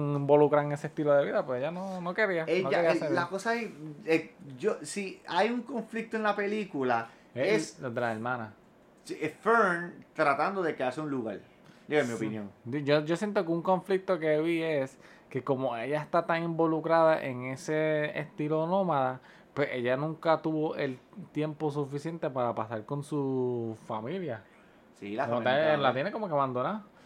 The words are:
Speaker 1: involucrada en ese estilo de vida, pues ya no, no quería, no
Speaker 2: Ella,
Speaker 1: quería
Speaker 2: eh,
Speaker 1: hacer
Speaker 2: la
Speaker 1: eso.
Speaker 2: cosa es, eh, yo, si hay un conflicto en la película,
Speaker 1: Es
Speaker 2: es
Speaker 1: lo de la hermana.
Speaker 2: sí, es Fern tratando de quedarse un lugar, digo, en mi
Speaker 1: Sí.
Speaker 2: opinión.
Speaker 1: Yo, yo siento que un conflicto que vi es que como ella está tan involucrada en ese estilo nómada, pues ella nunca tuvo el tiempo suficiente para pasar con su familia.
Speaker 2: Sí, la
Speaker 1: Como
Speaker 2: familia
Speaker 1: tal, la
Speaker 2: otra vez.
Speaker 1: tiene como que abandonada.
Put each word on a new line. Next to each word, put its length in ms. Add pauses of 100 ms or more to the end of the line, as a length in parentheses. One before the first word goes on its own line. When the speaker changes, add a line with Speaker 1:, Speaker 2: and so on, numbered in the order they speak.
(160)
Speaker 1:
involucrada 500
en 60
ese 160
estilo 260
de 120
vida, 180
pues 160
ya 100
no, 300
no 140
quería, 320
no 60
Speaker 2:
Ella, 180
Speaker 1:
quería 140
Speaker 2:
eh, 100
Speaker 1:
hacer 180
Speaker 2:
la 100
Speaker 1:
eso. 80
Speaker 2:
cosa 240
es, 140 (380)
eh, 280 (240)
yo, 240
si 460
hay 220
un 120
conflicto 540
en 60
la 120
película, 760 (260)
Speaker 1:
Es 400
Speaker 2:
es 60
Speaker 1:
lo 100
de 100
la 120
hermana. 420 (500)
Speaker 2:
sí, 160
es 140
Fern 680 (100)
tratando 480
de 120
quedarse 280
un 80
lugar, 280 (480)
digo, 140
en 80
mi 80
Speaker 1:
Sí. 80
Speaker 2:
opinión. 260 (140)
Speaker 1:
Yo, 400
yo 120
siento 280
que 80
un 100
conflicto 560
que 220
vi 220
es 360 (300)
que 160
como 320
ella 240
está 240
tan 200
involucrada 800
en 240
ese 720
estilo 480
nómada, 540 (320)
pues 200
ella 260
nunca 420
tuvo 360
el 220 (340)
tiempo 380
suficiente 600
para 240
pasar 320
con 160
su 720 (100)
familia. 560 (580)
Speaker 2:
Sí, 140
la 120
Speaker 1:
Como 160
Speaker 2:
familia 160
Speaker 1:
tal, 140
la 40
Speaker 2:
otra 140
vez. 60
Speaker 1:
tiene 160
como 140
que 60
abandonada. 500 (240)